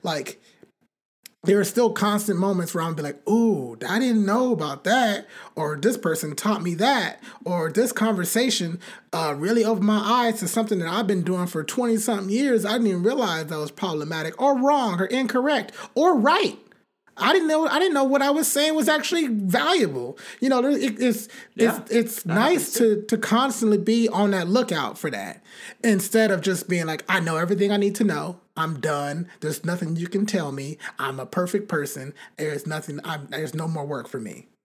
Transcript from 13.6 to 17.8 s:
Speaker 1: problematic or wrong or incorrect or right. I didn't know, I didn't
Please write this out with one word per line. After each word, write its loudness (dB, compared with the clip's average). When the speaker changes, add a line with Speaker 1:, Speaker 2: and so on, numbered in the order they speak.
Speaker 1:
problematic -6
or 4
wrong 2
or 2
incorrect 0
or 6
right. 2
I 4
didn't 4
know, 4
I 2
didn't 2